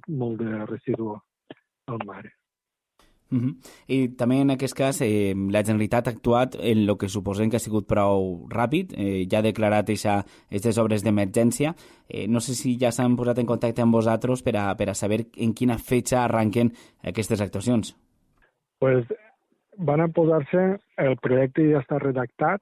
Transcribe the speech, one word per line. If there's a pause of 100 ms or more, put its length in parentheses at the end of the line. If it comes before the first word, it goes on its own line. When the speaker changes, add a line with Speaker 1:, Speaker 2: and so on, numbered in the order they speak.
Speaker 1:
molt
de
residu (720)
al
mar. (1120)
Speaker 2:
Mhm. (340)
I (220)
també
en
aquest
cas,
eh,
la
Generalitat
ha
actuat
en
lo
que
suposem
que
ha
sigut
prou
ràpid,
eh,
ja
ha
declarat
eixa, (320)
estes
obres
d'emergència. (340)
Eh,
no
sé
si
ja
s'han
posat
en
contacte
amb
vosaltres
per
a,
per
a
saber (120)
en
quina
fetxa
arranquen (300)
aquestes
actuacions. (840)
Speaker 1:
Pues, (720)
van
a
posar-se, (180)
el
projecte
ja
està
redactat,